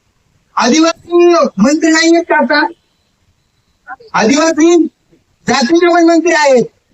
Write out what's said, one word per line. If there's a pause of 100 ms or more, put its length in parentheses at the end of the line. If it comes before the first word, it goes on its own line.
(560)
आदिवासी (280)
मंत्री
नाहीयेत
का
आता? (1500)
आदिवासी (600)
जातीचे
पण
मंत्री
आहेत (300)